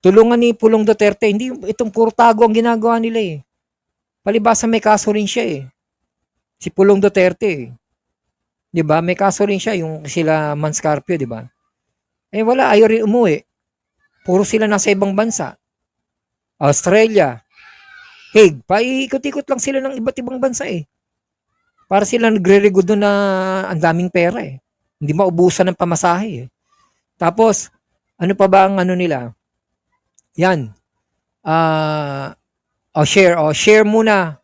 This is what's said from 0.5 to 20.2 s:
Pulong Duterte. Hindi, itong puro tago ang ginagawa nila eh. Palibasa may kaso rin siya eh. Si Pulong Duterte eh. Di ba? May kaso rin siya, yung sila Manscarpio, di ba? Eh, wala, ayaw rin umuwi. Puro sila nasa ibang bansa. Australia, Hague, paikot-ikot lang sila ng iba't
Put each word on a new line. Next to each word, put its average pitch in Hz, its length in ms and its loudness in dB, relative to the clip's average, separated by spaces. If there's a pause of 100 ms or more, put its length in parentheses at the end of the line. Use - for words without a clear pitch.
Pulong 220 320 2
Duterte. 214 400 0
Hindi, 214 240 -2 (160)
itong 220 240 -6
puro 220 240 0
tago 233 320 4
ang 220 80 0
ginagawa 233 480 0
nila 226 160 -4
eh. 175 180 -4 (880)
Palibasa 226 480 0
may 226 80 0
kaso 214 320 0
rin 208 160 -2
siya 233 160 -4
eh. 156 200 -6 (1000)
Si - 80 -10
Pulong 196 320 2
Duterte 190 460 0
eh. 139 180 -6 (1040)
Di 165 160 -4
ba? 156 160 0
May 175 160 -4
kaso 196 240 0
rin 202 160 -2
siya, 220 240 -4
yung 156 240 -10
sila 156 480 -2
Manscarpio, 151 640 -4
di 135 80 -6
ba? 117 160 -12 (880)
Eh, 220 160 -4
wala, 254 240 0
ayaw 214 160 6
rin 220 160 2
umuwi. 214 400 0 (800)
Puro 185 240 0
sila 214 240 0
nasa 202 240 0
ibang 196 220 -2
bansa. 208 420 -6 (1000)
Australia, 175 840 0 (880)
Hague, 170 380 4
paikot-ikot 262 800 -4
lang 262 140 -4
sila 269 200 -4
ng 269 160 -8
iba't 233 240 -6